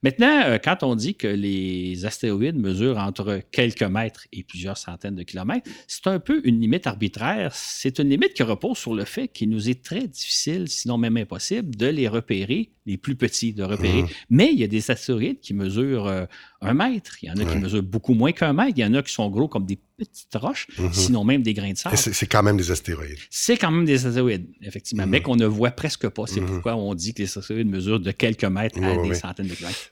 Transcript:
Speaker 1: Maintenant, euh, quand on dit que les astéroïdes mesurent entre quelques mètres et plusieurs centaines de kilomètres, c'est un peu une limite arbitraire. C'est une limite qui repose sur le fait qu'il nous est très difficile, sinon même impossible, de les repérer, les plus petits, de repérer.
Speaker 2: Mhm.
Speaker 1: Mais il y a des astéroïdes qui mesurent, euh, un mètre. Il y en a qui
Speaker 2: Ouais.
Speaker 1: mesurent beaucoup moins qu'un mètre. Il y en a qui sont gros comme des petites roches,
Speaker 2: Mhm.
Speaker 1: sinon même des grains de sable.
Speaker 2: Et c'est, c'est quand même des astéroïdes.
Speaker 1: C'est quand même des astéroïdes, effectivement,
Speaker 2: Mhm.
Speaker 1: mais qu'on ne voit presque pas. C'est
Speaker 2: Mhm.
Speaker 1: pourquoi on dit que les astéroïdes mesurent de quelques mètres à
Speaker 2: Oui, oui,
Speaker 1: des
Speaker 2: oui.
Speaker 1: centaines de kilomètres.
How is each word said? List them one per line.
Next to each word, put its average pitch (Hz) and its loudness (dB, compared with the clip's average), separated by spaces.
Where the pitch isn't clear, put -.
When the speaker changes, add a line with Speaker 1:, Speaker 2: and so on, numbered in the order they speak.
Speaker 1:
Maintenant, 240 6
euh, 123 4
quand 175 2
on 131 2
dit 127 -2
que - -6
les 95 -2
astéroïdes 113 0
mesurent 107 0
entre 98 -4
quelques 120 2
mètres 107 -2
et 98 -12
plusieurs 92 -10
centaines 92 -10
de 90 -10
kilomètres, 226 -6
c'est - -10
un 190 2
peu 294 0
une 117 4
limite 127 0
arbitraire. 107 -2
C'est - -6
une 143 2
limite 190 4
qui - 2
repose 113 0
sur - -6
le 101 -2
fait 254 -6
qu'il - -2
nous 110 0
est 127 -4
très 220 -6
difficile, 165 -4
sinon 120 -2
même 117 2
impossible, 151 -4
de 113 2
les 143 2
repérer, 113 0
les 98 -4
plus 139 -4
petits, 117 0
de 104 -6
repérer. 92 2
Speaker 2:
Mhm. 85 -2
Speaker 1:
Mais 175 8
il 262 4
y 113 4
a 107 2
des 107 0
astéroïdes 123 -2
qui - -6
mesurent, 104 0
euh, 95 -2
un 101 0
mètre. 208 0
Il - -12
y 80 -8
en 87 -6
a 104 -2
qui 85 0
Speaker 2:
Ouais. 98 2
Speaker 1:
mesurent 98 0
beaucoup 104 -2
moins 123 4
qu'un 156 0
mètre. 226 2
Il 123 2
y 107 2
en 107 4
a 139 2
qui - -8
sont 104 -2
gros 113 0
comme 101 -2
des 98 -4
petites - -14
roches, 139 -4
Speaker 2:
Mhm. 87 0
Speaker 1:
sinon 101 4
même 131 4
des 110 0
grains 101 -4
de - -6
sable. - -2
Speaker 2:
Et - 4
c'est, 107 0
c'est 98 -2
quand 107 6
même 104 6
des 90 0
astéroïdes. 76 -4
Speaker 1:
C'est - 2
quand 175 2
même 170 4
des 135 4
astéroïdes, 117 0
effectivement, 104 -6
Speaker 2:
Mhm. 95 0
Speaker 1:
mais 131 6
qu'on 123 0
ne 117 6
voit 107 2
presque - -4
pas. 104 -4
C'est 98 -4
Speaker 2:
Mhm. 92 -2
Speaker 1:
pourquoi 95 -2
on 101 -2
dit 95 -6
que 107 -6
les 95 -6
astéroïdes 110 -4
mesurent 98 0
de 90 -2
quelques 110 0
mètres 101 -2
à - -
Speaker 2:
Oui, 90 2
oui, 87 0
Speaker 1:
des 85 0
Speaker 2:
oui. 87 -2
Speaker 1:
centaines 90 -8
de 87 -8
kilomètres. 87 -8